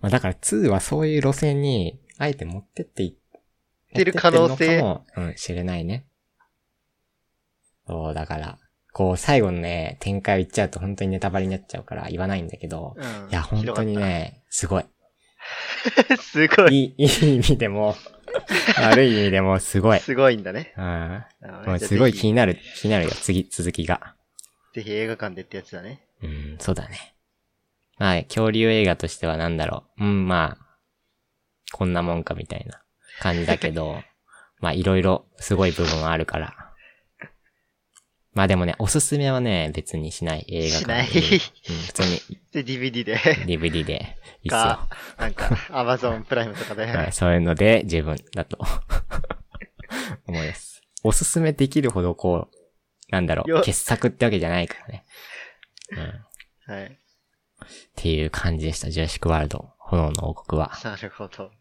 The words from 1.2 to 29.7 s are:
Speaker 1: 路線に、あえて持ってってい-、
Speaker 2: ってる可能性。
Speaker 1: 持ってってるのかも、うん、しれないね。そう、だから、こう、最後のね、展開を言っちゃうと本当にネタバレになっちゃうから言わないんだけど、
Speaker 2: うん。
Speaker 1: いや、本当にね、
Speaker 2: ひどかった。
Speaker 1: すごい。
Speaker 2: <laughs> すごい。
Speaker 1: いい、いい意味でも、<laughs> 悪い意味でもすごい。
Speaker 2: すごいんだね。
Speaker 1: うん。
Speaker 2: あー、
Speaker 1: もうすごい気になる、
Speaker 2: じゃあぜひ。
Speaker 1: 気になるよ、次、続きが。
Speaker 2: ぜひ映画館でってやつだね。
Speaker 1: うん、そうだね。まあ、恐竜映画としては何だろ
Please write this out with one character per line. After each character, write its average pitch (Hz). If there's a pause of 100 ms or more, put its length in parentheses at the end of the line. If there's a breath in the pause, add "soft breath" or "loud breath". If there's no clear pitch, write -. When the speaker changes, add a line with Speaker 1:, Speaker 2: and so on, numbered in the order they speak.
Speaker 1:
路 135
線 143
に、 120 (180)
あ 143
え 143
て 135
持 90
っ -
て -
っ -
て -
い-、 90
Speaker 2:
っ - (800)
て 190
る 180
可 175
能 165
性。 -
Speaker 1:
持 131
っ -
て 165
っ -
て 165
る 160
の -
か 104 (320)
も、 87
う -
ん、 -
し -
れ 87
な 90
い 85
ね。 113 (1800)
そ 80
う、 -
だ 78
か 78
ら、 78 (340)
こ 95
う、 90
最 139
後 98
の 87
ね、 85
展 98
開 101
を -
言 90
っ -
ち -
ゃ 98
う 90
と -
本 95
当 101
に 95
ネ 95
タ 101
バ 95
レ 95
に 95
な 95
っ -
ち -
ゃ -
う -
か -
ら -
言 82
わ 92
な 98
い 90
ん 82
だ -
け -
ど、 82
Speaker 2:
う 107
ん。 -
Speaker 1:
い -
や、 87
本 107
当 110
に 107
ね、 90
Speaker 2:
ひ -
ど -
か 95
っ 87
た。 -
Speaker 1:
す -
ご - (160)
い。 -
Speaker 2:
<laughs> -
す 156
ご 180
い。 135
Speaker 1:
い -
い、 143
い -
い 143
意 120
味 131
で 113
も、 104 (420)
<laughs> -
悪 117
い 120
意 107
味 98
で 95
も 95
す -
ご 107
い。 87
Speaker 2:
す 135
ご 131
い 113
ん 101
だ 92
ね。 123
Speaker 1:
う 95
ん。 -
Speaker 2:
あ 87 (140)
ー、 -
Speaker 1:
も 92
う 85
す 101
ご 127
い 110
気 101
に 107
な 120
る、 90
Speaker 2:
じ -
ゃ -
あ -
ぜ -
ひ。 -
Speaker 1:
気 -
に 107
な 104
る 85
よ、 -
次、 -
続 87
き 82
が。 - (580)
Speaker 2:
ぜ 113
ひ 107
映 107
画 113
館 101
で 92
っ -
て -
や 92
つ -
だ 87
ね。 113 (160)
Speaker 1:
う 85
ん、 73
そ 95
う -
だ -
ね。 - (840)
ま 95
あ、 82
恐 110
竜 113
映 110
画 90
と -
し -
て 85
は 80
何 82
だ 78
ろ 80 (120)